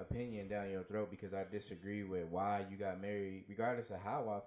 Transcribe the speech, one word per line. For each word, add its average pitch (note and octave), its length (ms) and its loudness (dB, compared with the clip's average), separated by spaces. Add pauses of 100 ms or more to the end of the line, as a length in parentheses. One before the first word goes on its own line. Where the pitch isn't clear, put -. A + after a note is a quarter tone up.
opinion G#2+ 480 -2
down G2+ 220 0
your F#2+ 140 0
throat G#2 260 0
because F#2+ 240 -6
I F#2+ 160 0
disagree G2+ 540 -2
with F#2 240 2
why G2 420 4
you G2 80 -6
got F#2+ 240 0
married, G2+ 460 -2
regardless A2+ 420 2
of F#2 100 -4
how A2+ 280 0
I G2+ 180 2